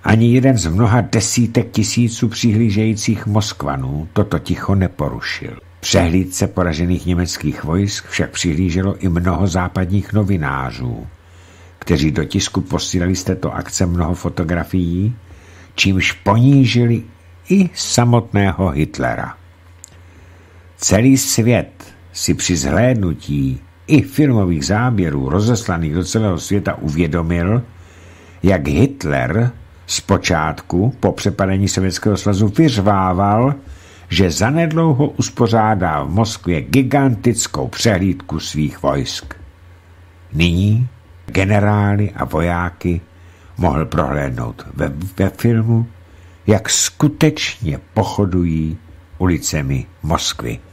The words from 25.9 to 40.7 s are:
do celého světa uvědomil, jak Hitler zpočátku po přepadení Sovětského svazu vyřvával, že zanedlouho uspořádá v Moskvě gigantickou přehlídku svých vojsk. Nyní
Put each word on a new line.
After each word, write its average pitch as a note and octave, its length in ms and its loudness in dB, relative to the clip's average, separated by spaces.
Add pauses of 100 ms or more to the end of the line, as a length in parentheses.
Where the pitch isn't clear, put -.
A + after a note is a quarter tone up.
do F2 100 -2
celého G2 340 0
světa G2 360 -2
uvědomil, E2+ 880 0 (800)
jak C#3+ 260 2
Hitler D#2 840 0 (360)
zpočátku F2 1120 0
po F#2 120 2
přepadení F#2+ 560 0
Sovětského F#2+ 480 0
svazu G#2 320 0
vyřvával, G#2 1040 2 (540)
že F2 220 2
zanedlouho D#3 800 2
uspořádá G#2+ 920 0
v C#2 80 -6
Moskvě F2+ 500 -2
gigantickou A#2 1080 0
přehlídku F#2 720 -2
svých D2 420 -4
vojsk. C#2 520 -4 (960)
Nyní G2 560 2 (380)